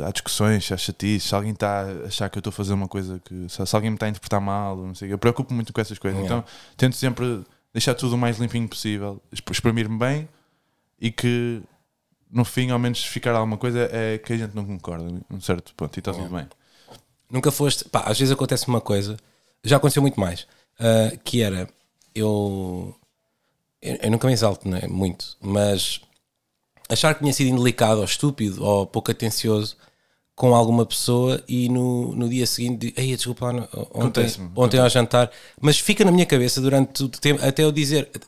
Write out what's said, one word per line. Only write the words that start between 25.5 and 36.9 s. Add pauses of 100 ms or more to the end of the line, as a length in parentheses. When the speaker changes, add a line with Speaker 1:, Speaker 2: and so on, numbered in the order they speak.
Speaker 2:
achar
que
tinha
sido
indelicado
ou
estúpido
ou
pouco
atencioso (600)
com
alguma
pessoa
e
no,
no
dia
seguinte,
di-,
"Ei,
desculpa
lá,
no,
ontem, (200)
Speaker 1:
Acontece-me,
Speaker 2:
ontem (260)
Speaker 1:
acontece-me.
Speaker 2:
ao
jantar", (280)
mas
fica
na
minha
cabeça
durante